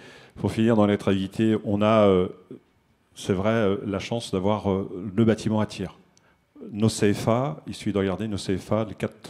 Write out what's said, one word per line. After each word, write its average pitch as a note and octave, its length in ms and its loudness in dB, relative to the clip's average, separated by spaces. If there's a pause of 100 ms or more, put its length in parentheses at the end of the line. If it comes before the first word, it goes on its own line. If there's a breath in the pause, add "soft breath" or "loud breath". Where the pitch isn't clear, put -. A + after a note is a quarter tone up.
(360 loud breath)
pour G2 160 -2
finir A2 240 2
dans G#2 100 6
l'attractivité, G2+ 800 2
on G#2 180 -2
a, G#2+ 240 6
euh, F#2 220 6 (880)
c'est - 160 -2
vrai, F#2+ 180 0
euh, G#2+ 340 2
la G2 140 -4
chance A#2 320 -8
d'avoir, G2 400 0
euh, F#2+ 440 -4
le A2+ 100 4
bâtiment G#2+ 340 0
attire. G2+ 400 -6 (720 soft breath)
Nos - 180 2
C - 240 2
F - 160 -4
A, A#2+ 380 -2
il G#2 80 -12
suffit - 180 -6
de G2 60 0
regarder, G2 300 -2
nos G2+ 100 -6
C F#2+ 180 -4
F E2+ 160 -6
A, A2 120 0
les A2+ 100 -12
quatre - 200 -8 (140)